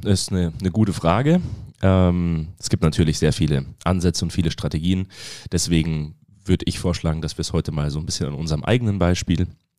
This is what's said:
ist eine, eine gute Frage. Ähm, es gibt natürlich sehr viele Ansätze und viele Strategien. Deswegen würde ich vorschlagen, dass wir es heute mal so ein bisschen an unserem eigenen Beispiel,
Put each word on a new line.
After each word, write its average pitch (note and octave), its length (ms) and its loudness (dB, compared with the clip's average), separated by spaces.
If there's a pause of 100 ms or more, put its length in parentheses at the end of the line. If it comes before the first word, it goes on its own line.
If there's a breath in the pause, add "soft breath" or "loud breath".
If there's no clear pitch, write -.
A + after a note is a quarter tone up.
ist G2 260 0
eine, F2+ 300 0
eine F#2 100 0
gute G2+ 220 2
Frage. B2+ 480 2 (400 loud breath)
Ähm, F2 680 4 (120)
es - 80 -8
gibt - 140 0
natürlich D#2 360 4
sehr D#2 140 4
viele D2 320 0 (180)
Ansätze F2 440 0
und E2 40 -4
viele E2 200 0
Strategien. E2+ 580 -2 (420 loud breath)
Deswegen D#2+ 680 0 (280)
würde - 240 0
ich - 100 -4
vorschlagen, E2 440 -2
dass D#2+ 160 -6
wir - 20 -4
es E2 140 -4
heute D#2+ 180 -2
mal D2 180 -2
so C#2+ 80 -4
ein D#2 60 -6
bisschen - 220 -4
an C#2+ 80 -6
unserem D2+ 280 -4
eigenen G#2+ 360 0
Beispiel, F2 500 0 (300)